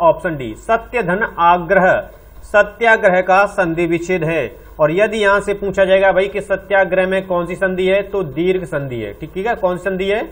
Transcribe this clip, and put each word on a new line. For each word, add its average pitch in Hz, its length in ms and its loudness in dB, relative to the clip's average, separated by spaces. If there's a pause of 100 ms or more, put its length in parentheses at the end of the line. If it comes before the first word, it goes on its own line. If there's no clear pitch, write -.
ऑप्शन 165 340 2
डी, 117 200 -8
सत्य 226 460 -4
धन 185 200 -2 (180)
आग्रह 175 500 4 (540)
सत्याग्रह 208 760 2
का 190 260 4
संधि 175 380 -2
विच्छेद 170 380 -2
है। 151 320 -4 (240)
और 151 120 4
यदि 208 260 0
यहां 202 220 4
से 202 140 -4
पूछा 196 300 0
जाएगा 190 280 4
भाई 190 160 2
कि 202 120 -6
सत्याग्रह 185 680 0
में 190 200 -2
कौन 175 200 -2
सी 175 80 -8
संधि 185 320 -2
है, 190 160 2
तो 196 220 -4
दीर्घ 175 400 -2
संधि 139 320 -6
है, 104 160 -8
ठीक, 156 220 -14
ठीक 190 120 -6
है, 233 80 -2
कौन 180 220 -2
सी - 80 -12
संधि 190 220 -4
है, 208 260 -2